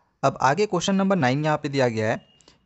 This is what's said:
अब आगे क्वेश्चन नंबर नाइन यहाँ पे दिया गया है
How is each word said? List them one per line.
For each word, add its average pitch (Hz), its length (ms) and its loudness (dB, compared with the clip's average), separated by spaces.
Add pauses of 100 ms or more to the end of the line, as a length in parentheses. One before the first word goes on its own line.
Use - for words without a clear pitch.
(240)
अब 139 180 0
आगे 147 240 2
क्वेश्चन 190 300 -2
नंबर 196 200 2
नाइन 143 300 0
यहाँ 151 120 0
पे 143 120 -6
दिया 135 180 0
गया 110 220 -2
है 127 120 -4 (440)